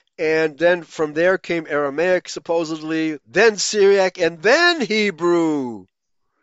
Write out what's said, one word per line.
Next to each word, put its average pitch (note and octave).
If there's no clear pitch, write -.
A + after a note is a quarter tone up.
And D#3+
then E3+
from D3+
there F3+
came E3+
Aramaic, D3+
supposedly, D#3+
then G3+
Syriac, G3
and E3
then E4
Hebrew. E3